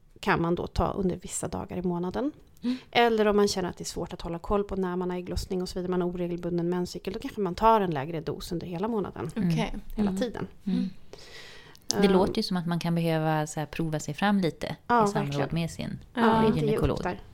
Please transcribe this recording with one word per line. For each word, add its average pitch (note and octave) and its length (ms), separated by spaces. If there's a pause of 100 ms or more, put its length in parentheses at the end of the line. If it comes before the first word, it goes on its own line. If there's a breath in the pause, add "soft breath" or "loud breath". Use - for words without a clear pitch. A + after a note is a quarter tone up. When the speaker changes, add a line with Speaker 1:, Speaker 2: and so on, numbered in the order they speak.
(200)
Speaker 1:
kan F3 220
man E3+ 120
då - 120
ta - 260
under F3+ 240
vissa - 320
dagar F#3 280
i F3+ 60
månaden. F3+ 500 (300)
Speaker 2:
Mm. B3+ 140 (140 loud breath)
Speaker 1:
Eller A3+ 360
om G#3 100
man G3+ 120
känner F#3 200
att - 80
det - 60
är E3+ 40
svårt E3+ 260
att F#3 100
hålla E3+ 160
koll G3+ 260
på G3+ 120
när F3+ 200
man F3+ 140
har F3+ 80
ägglossning F3+ 440
och F3+ 60
så - 100
vidare, F3+ 120
man F#3 100
har F3 80
oregelbunden F3 600
menscykel, F3+ 440
då A3 80
kanske C4 200
man F3+ 140
tar A3 260
en F#3 100
lägre D#3 300
dos - 320
under E3+ 140
hela F3+ 220
månaden. G#3+ 480
Speaker 3:
Mm. F#3+ 120
Speaker 2:
Okej. E3 260 (220)
Speaker 1:
Hela G#3 140
Speaker 2:
Mm. F#3+ 100
Speaker 1:
tiden. A3 260 (180)
Speaker 3:
Mm. F#3 140
Speaker 2:
Mm. F#3+ 120 (1120 loud breath)
Speaker 3:
Det G3+ 60
Speaker 1:
Ehm. F#3+ 60
Speaker 3:
låter F#3+ 240
ju A3 60
som F#3+ 140
att E3+ 100
man E3+ 120
kan E3+ 160
behöva D#3+ 520
så - 140
här D3 60
prova D#3 340
sig D3 140
fram G3+ 260
lite D#3+ 360 (100)
Speaker 1:
Ja, A#3+ 180
Speaker 3:
i G3+ 40
samråd C#3+ 260
Speaker 1:
verkligen. C#3+ 200
Speaker 3:
med E3 160
sin - 280 (160)
Speaker 2:
Ja. B3 60
Speaker 1:
Ja, A3+ 260
inte G#3+ 120
ge D3+ 60
upp - 40
Speaker 3:
gynekolog. D3+ 340
Speaker 1:
där. - 180 (140)